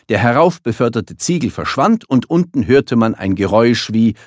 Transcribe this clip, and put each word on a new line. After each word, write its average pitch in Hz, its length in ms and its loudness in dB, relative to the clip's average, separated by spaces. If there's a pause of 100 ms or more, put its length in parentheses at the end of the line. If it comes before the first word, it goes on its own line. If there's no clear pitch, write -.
Der 104 100 0
heraufbeförderte 120 1000 0
Ziegel 160 340 -2
verschwand, 185 580 -2
und 127 220 0
unten 165 360 -2
hörte 131 300 2
man 113 180 0
ein 98 200 -4
Geräusch 107 580 0
wie 113 220 2 (120)